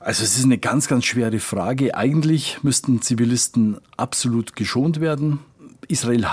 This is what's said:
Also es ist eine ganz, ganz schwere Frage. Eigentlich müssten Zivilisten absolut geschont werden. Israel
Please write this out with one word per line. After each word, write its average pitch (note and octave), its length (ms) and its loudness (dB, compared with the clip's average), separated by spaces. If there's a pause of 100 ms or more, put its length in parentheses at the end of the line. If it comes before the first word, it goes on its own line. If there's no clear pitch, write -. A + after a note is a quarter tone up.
Also - 200 -2
es A2 120 0
ist B2+ 100 2
eine B2+ 120 4
ganz, C3+ 300 -2
ganz B2 180 0
schwere A#2 320 0
Frage. G#2+ 580 -2
Eigentlich D3+ 680 0
müssten C3 400 0
Zivilisten A#2 760 2 (200)
absolut A#2 580 -2
geschont C#3+ 440 0
werden. D3+ 420 0 (460)
Israel A#2 460 0